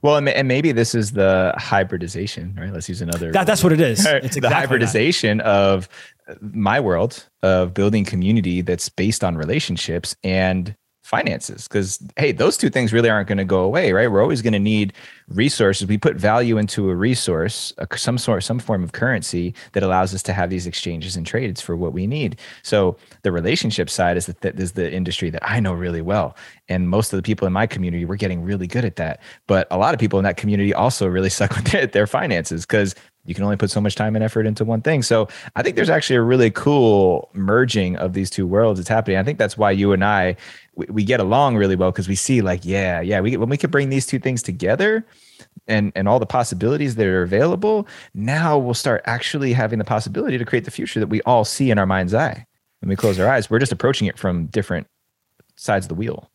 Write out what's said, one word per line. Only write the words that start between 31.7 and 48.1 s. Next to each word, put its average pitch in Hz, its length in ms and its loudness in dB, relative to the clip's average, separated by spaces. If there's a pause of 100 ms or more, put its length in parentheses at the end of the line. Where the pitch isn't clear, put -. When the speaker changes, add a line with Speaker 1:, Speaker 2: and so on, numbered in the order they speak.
Speaker 1:
their, 139 160 2
their 104 180 2
finances 85 580 -2
'cause 101 300 0 (300)
you 85 100 -8
can 98 100 -4
only 101 120 0
put 101 140 0
so 107 100 -2
much 104 140 0
time 110 220 -2
and 110 80 0
effort 107 220 0
into 110 180 -2
one 113 160 -2
thing. 151 220 0
So 110 260 2 (260)
I 113 80 0
think - 140 0
there's 180 140 2
actually 151 260 2
a 120 60 6
really 120 280 6
cool 104 840 4
merging 98 600 2
of 90 180 -4
these 95 160 -2
two 95 160 -2
worlds 101 340 2
that's 85 80 -8
happening. 107 280 0
I 95 60 2
think 139 160 -2
that's 107 180 0
why 107 140 4
you 98 220 4
and 95 120 2
I, 92 320 2 (380)
we, - 160 -8
we 107 140 -2
get 120 160 2
along 120 360 2
really 98 200 2
well, 92 160 2
'cause 92 160 -4
we 98 80 -2
see, 123 260 0
like, 90 220 -2
yeah, 92 360 -2
yeah, 95 200 0
we, 117 160 0
when 110 120 -2
we 139 80 0
can 143 140 -2
bring 139 200 0
these 135 160 -2
two 135 120 -4
things 127 240 -4
together 190 640 0 (600)
and, 104 260 0
and 98 140 0
all 120 100 4
the 117 80 -2
possibilities 123 680 -2
that 110 100 2
are 92 160 2
available, 185 640 0 (280)